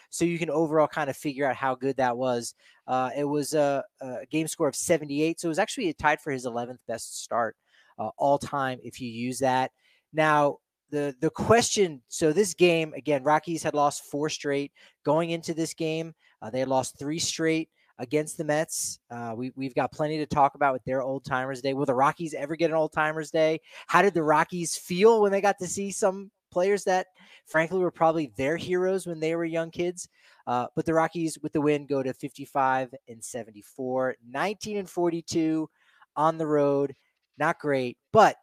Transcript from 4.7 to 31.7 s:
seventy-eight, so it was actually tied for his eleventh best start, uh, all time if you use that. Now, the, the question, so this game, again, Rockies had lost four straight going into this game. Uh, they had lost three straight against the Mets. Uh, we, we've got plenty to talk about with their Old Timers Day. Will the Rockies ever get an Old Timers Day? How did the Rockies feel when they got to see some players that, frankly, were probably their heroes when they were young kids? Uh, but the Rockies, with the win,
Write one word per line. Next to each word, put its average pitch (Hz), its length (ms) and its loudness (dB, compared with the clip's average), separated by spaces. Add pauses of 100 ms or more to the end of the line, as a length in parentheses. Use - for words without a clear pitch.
seventy-eight, 156 640 0
so 170 100 -4
it - 20 0
was 151 80 -2
actually 196 340 -2
tied 151 300 0
for 147 100 -4
his 127 140 -6
eleventh 120 420 -6
best - 340 -10
start, 113 340 -2 (420)
uh, 107 180 -6
all 143 220 4
time 131 440 -4
if 120 200 -14
you 120 80 -8
use 120 300 -6
that. 131 300 2 (440)
Now, 151 420 4 (340)
the, 143 300 -4
the 160 100 2
question, 208 800 2
so 156 240 2
this 180 220 0
game, 165 400 4
again, 139 280 0
Rockies 151 400 2
had 147 120 -2
lost 147 300 2
four 147 260 -4
straight 143 420 -4 (320)
going 165 260 2
into 170 220 -4
this 156 220 -4
game. 160 400 -4 (260)
Uh, 110 80 -12
they 127 120 -4
had 131 80 0
lost 131 300 0
three 151 200 -6
straight 160 500 0 (300)
against 151 380 -4
the 165 80 -6
Mets. - 540 -2 (120)
Uh, 117 240 -8
we, 127 220 -8
we've 135 180 -8
got 135 160 0
plenty 156 280 -4
to 151 80 -4
talk 139 280 4
about 139 200 2
with 127 100 -8
their 131 160 -2
Old 135 240 -4
Timers 127 380 -4
Day. 135 100 0
Will 139 140 0
the 135 80 2
Rockies 151 400 2
ever 143 200 -8
get 160 140 2
an 160 80 -2
Old 156 160 0
Timers 156 380 -2
Day? 160 280 2 (280)
How 175 160 6
did 196 100 4
the 165 100 0
Rockies 160 540 2
feel 214 460 4
when 202 100 4
they 196 80 2
got 196 200 2
to 180 60 -6
see 196 240 -6
some 196 400 -2 (220)
players 196 320 0
that, 185 220 0 (400)
frankly, 165 320 0
were 180 120 0
probably 160 460 0
their 147 220 0
heroes 180 480 -2
when 165 120 -8
they 156 160 -2
were 170 120 -2
young 165 240 -4
kids? 175 400 -6 (360)
Uh, 123 200 -2 (100)
but 160 80 -2
the 165 80 0
Rockies, 160 500 0
with 151 120 -6
the 156 80 2
win, 147 240 2